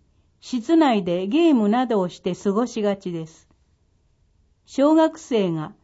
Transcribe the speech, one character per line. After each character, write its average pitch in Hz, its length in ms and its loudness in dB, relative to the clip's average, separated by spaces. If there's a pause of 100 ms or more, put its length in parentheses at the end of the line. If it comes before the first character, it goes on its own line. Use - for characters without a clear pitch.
(400)
室 254 360 -2
内 247 280 2
で 180 220 -4
ゲ 320 240 2
ー 294 40 4
ム 214 140 2
な 247 180 0
ど 226 140 0
を 180 80 -2
し - 120 -14
て 180 140 -4
過 196 180 -4
ご 226 140 0
し 226 140 -8
が 202 160 -2
ち 185 160 -10
で 165 140 -8
す。 - 220 -20 (1160)
小 285 300 2
学 320 240 2
生 202 320 -2
が、 156 340 -8